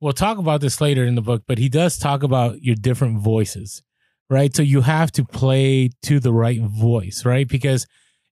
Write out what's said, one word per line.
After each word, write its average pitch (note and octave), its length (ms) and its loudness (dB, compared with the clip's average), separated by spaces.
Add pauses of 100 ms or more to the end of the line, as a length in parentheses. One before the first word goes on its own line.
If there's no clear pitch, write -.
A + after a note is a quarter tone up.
we'll D3 120 -2
talk G#3 260 -2
about D#3 220 0
this C#3 200 -2
later C#3+ 240 2
in A#2+ 120 0
the A#2 60 0
book, A2+ 240 -2
but B2 120 -2
he B2+ 100 0
does D#3 300 0
talk C#3 240 -2
about B2+ 400 0
your A#2+ 140 0
different A#2 420 0
voices, G#2 640 -2 (480)
right? C3+ 240 2
So D#3+ 80 0
you C#3 200 4
have D#3 300 2
to C3 120 -2
play C3+ 680 0 (120)
to C#3+ 180 0
the A#2+ 120 2
right A#2 280 2
voice, G#2+ 640 -2
right? B2+ 240 0
Because C3 380 -2 (460)